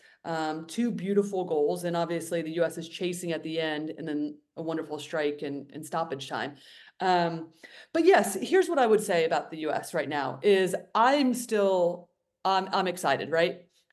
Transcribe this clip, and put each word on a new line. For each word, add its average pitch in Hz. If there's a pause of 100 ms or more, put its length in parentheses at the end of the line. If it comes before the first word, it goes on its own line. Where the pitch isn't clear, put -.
(240)
Um, 160
two 240
beautiful 190
goals. 170
And 170
obviously 165
the 156
U 165
S 165
is 165
chasing 175
at 156
the 160
end, 156
and 165
then 147 (180)
a 156
wonderful 160
strike 147
in, 139
in 156
stoppage 160
time. 139 (440)
Um, 175 (440)
but 330
yes, 330
here's 330
what 320
I 247
would 214
say 170
about 160
the 160
U 156
S -
right 151
now 139
is 190 (200)
I'm 254
still, 190 (340)
um, 190
I'm 185
excited, 143
right? 170 (340)